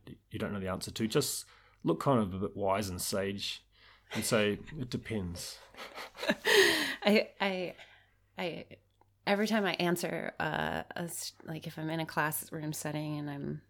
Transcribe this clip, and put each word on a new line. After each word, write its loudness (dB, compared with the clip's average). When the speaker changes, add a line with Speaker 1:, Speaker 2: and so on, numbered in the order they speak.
Speaker 1:
you -8
don't -2
know -4
the -4
answer -4
to, 0
just 0
look 2
kind 4
of 0
a -4
bit -4
wise 2
and -6
sage -2
and -2
say, 4
"It -6
depends." -4
Speaker 2:
<laughs> -
I, 6
I, -2
I, -6
every 4
time 4
I 2
answer, 0
uh, 0
a -2
s-, -6
like, -8
if -8
I'm -2
in -2
a -2
classroom -2
setting -4
and -6
I'm -6